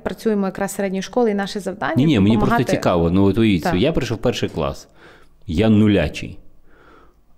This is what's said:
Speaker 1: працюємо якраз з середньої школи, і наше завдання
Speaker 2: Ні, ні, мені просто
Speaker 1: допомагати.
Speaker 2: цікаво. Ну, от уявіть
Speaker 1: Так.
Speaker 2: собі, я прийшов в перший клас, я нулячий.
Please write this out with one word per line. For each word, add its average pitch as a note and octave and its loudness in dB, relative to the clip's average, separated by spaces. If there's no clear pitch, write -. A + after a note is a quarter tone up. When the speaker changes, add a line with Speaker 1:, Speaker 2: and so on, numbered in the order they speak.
Speaker 1:
працюємо G3+ -2
якраз F#3+ -6
з - -12
середньої F#3+ -4
школи, A#3 0
і G3+ -2
наше G3 -6
завдання F#3 -6
Speaker 2:
Ні, C3 2
ні, D3 4
мені G2+ 4
просто G#2+ 2
Speaker 1:
допомагати. A#2+ 0
Speaker 2:
цікаво. E2+ 2
Ну, F#2+ 4
от G2 2
уявіть G#2+ 2
Speaker 1:
Так. - 0
Speaker 2:
собі, F2+ 0
я D3 2
прийшов A#2 -2
в - -14
перший A2+ -2
клас, C#2 -6
я F#2+ 2
нулячий. G#2 2